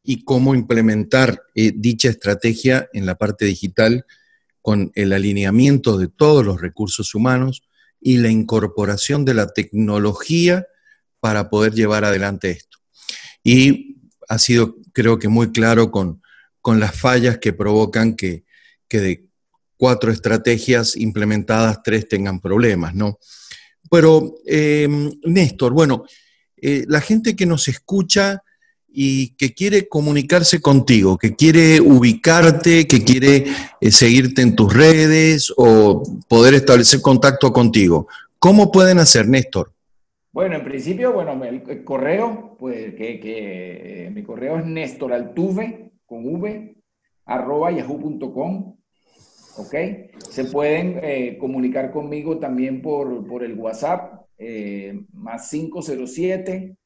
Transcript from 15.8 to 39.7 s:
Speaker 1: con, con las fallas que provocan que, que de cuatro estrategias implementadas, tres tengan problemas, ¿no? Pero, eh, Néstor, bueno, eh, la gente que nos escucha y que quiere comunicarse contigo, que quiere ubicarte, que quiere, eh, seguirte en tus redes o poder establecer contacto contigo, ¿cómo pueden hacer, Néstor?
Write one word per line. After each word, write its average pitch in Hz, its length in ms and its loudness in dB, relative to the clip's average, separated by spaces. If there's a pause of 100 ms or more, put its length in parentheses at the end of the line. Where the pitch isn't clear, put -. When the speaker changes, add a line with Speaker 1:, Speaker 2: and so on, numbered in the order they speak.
Speaker 1:
con, 92 300 -6 (400)
con 113 180 2
las 98 200 -4
fallas 123 380 0
que 104 160 -4
provocan 107 640 0
que, 87 280 -8 (440)
que 110 120 -2
de 92 260 -4 (520)
cuatro 123 340 0
estrategias 113 840 -2
implementadas, 107 840 -2
tres 107 260 -4
tengan 98 340 -6
problemas, 95 520 -2
¿no? 104 240 -6 (720)
Pero, 160 460 4 (100)
eh, 151 440 0 (340)
Néstor, 165 480 0
bueno, 139 320 0 (540)
eh, 139 300 -4
la 151 120 0
gente 220 340 -2
que 185 120 -4
nos 160 240 -2
escucha 196 760 -2 (480)
y 135 440 -2
que 131 180 -4
quiere 196 340 -2
comunicarse 147 760 0
contigo, 117 560 4
que 107 180 -2
quiere 160 440 6
ubicarte, 160 1080 4
que 120 160 6
quiere, 135 420 4 (340)
eh, 110 120 2
seguirte 127 500 4
en 117 140 4
tus 104 200 2
redes 156 800 4
o 110 480 6 (240)
poder 120 280 6
establecer 131 440 4
contacto 131 540 2
contigo, 104 540 2 (320)
¿cómo 202 320 6
pueden 185 260 6
hacer, 123 300 4
Néstor? 120 440 -2 (640)